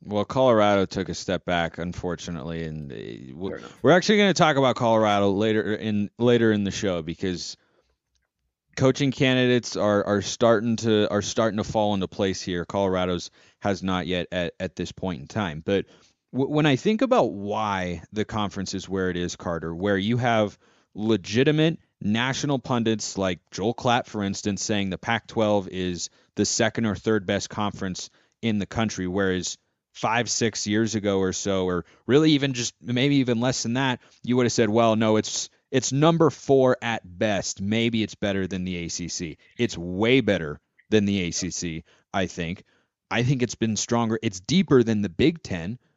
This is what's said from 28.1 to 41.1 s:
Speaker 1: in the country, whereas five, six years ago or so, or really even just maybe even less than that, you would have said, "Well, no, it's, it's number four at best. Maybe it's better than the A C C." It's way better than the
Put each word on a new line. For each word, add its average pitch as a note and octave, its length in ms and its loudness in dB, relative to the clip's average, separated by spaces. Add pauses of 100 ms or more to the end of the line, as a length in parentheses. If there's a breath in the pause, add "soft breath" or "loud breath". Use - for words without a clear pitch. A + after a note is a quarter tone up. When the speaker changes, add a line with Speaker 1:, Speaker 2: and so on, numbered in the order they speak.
Speaker 1:
in A2+ 160 -2
the G2 80 -2
country, G#2+ 400 -4
whereas F#2 540 -2 (340)
five, A#2 340 -2
six - 380 -2
years G#2+ 300 0
ago G2 240 0
or F#2 140 0
so, F#2+ 320 -2
or F2+ 200 -4 (220 soft breath)
really D#3 240 6
even C#3 220 2
just A#2+ 280 -6
maybe B2+ 360 0
even B2 220 2
less B2+ 220 0
than A#2 120 -4
that, C3 260 -2 (240 soft breath)
you A#2+ 120 0
would B2 100 4
have A2+ 60 2
said, A2+ 180 2
"Well, A2+ 260 4
no, A2 220 4
it's, - 320 -4 (200)
it's - 220 0
number D#3 400 4
four C3 500 4
at A#2 240 -4
best. F#2 560 -2
Maybe A2+ 400 0
it's G2+ 140 -4
better G2 320 -2
than F2+ 160 -4
the F2+ 140 -4
A E2+ 100 -6
C E2+ 200 -8
C." D#2+ 300 -8 (200 soft breath)
It's A#2 200 -2
way G2 440 2
better E2 380 -2 (300)
than G#2+ 160 4
the G2+ 180 0